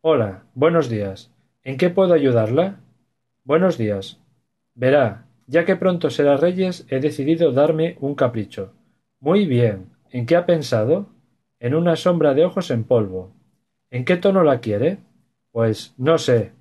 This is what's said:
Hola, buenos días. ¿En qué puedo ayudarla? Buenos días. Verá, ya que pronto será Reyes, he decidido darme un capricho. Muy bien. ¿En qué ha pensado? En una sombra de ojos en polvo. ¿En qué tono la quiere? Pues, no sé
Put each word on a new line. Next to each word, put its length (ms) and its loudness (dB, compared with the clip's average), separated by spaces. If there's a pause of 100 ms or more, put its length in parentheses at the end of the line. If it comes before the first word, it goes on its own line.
Hola, 420 -2 (100)
buenos 340 0
días. 440 -8 (320)
¿En 120 -10
qué 140 0
puedo 240 2
ayudarla? 640 2 (640)
Buenos 340 0
días. 440 -6 (560)
Verá, 500 0 (220)
ya 160 0
que 100 0
pronto 360 -2
será 260 2
Reyes, 540 -2
he 100 -2
decidido 500 0
darme 480 0
un 160 -6
capricho. 580 -4 (460)
Muy 260 0
bien. 460 0 (200)
¿En 140 -6
qué 120 2
ha 100 0
pensado? 600 0 (500)
En 160 -4
una 220 0
sombra 380 0
de 100 4
ojos 260 -4
en 140 -2
polvo. 480 -2 (580)
¿En 140 -6
qué 120 2
tono 280 2
la 160 2
quiere? 380 -2 (520)
Pues, 460 -4
no 220 2
sé 420 0